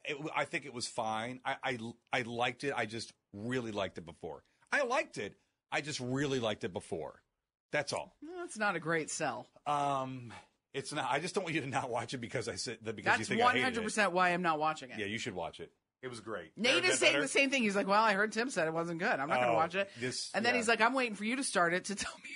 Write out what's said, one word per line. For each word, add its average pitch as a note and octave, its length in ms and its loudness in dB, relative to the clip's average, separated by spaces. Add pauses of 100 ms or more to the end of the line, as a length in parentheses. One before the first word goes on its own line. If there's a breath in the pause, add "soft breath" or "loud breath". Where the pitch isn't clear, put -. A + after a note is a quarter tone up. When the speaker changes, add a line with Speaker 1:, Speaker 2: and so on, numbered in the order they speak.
Speaker 1:
it, D3 120 -4 (180)
I D3 100 0
think C#3+ 200 -6
it C#3+ 100 -12
was A#2+ 120 -6
fine. A2+ 580 -2
I, C3 180 -2
I, C3 160 -2 (340)
I C3 100 2
liked A#2+ 420 -2
it. C#3 120 0
I A#2 100 0
just A2 260 -8 (200)
really A2+ 400 -4
liked G2 260 -2
it E2+ 80 -12
before. D#2+ 360 -10 (300 soft breath)
I C#4 120 4
liked C#4 340 -2
it. G2+ 160 -6 (360)
I D#3 100 0
just C#3+ 200 -6
really C3 400 0
liked G#2+ 240 0
it G2+ 80 -2
before. E2 500 -6 (480)
That's - 220 -2
all. - 300 -6
Speaker 2:
Well, E4+ 160 -10
that's F4 200 -10
not G#3 180 2
a D#3+ 40 -2
great D#3 300 -2
sell. C3 380 -4 (180)
Speaker 1:
Um, C3 680 0 (420 loud breath)
it's C3+ 180 -6
not. D3 180 -2
I C3+ 100 4
just F3 140 -6
don't G3 100 0
want E3 100 -2
you D#3+ 80 2
to B2+ 40 -6
not C3+ 240 0
watch A#2 240 -2
it C3+ 40 -4
because A#2 300 -4
I A2 80 -4
said A2+ 260 -6
that, A2 140 -4
because G#2 220 0
Speaker 2:
That's - 20 0
Speaker 1:
you A2 160 0
think A2 60 4
I - 100 8
hated B3 60 4
it. - 40 2
Speaker 2:
one - 100 2
hundred A3+ 120 -2
percent G#3+ 280 2
why F3+ 180 6
I'm F3 120 2
not E3 160 2
watching D3+ 320 -2
it. A2 80 -10
Speaker 1:
Yeah, G#2 80 -2
you G#2+ 120 -4
should G#2+ 160 -4
watch E2 260 -4
it. E2 100 -10 (320)
It C3 60 -6
was A#2+ 120 -10
great. G2+ 360 -8
Speaker 2:
Nate B3 260 4
Speaker 1:
Better, F4+ 100 4
Speaker 2:
is - 60 2
saying D#4+ 140 6
Speaker 1:
better. D4 100 4
Speaker 2:
the C#4 60 0
same C#4 220 4
thing. C4+ 120 2
He's G3+ 140 2
like, G3+ 100 2
"Well, G3+ 160 6
I A3+ 120 6
heard G#3 180 2
Tim A#3 180 -2
said E3+ 180 2
it D#3+ 60 -2
wasn't E3 240 -2
good. F#3 100 0 (120)
I'm C#3 80 -2
not B2+ 120 4
gonna B2 120 4
Speaker 1:
Oh, A2+ 40 4
Speaker 2:
watch D#3+ 180 2
it." G2 140 0 (120)
Speaker 1:
this, B2 340 -4
Speaker 2:
And G#3 100 0
then A#3+ 100 4
Speaker 1:
yeah. B3 40 2
Speaker 2:
he's A3+ 100 0
like, A3+ 140 4
"I'm A#3 120 6
waiting B3 200 0
for G3 100 -8
you A#3 120 0
to C4+ 80 -2
start F3 280 4
it F3+ 140 0
to G3 80 -4
<laughs> - 0 -
tell - 180 -6 (100)
me - 140 -14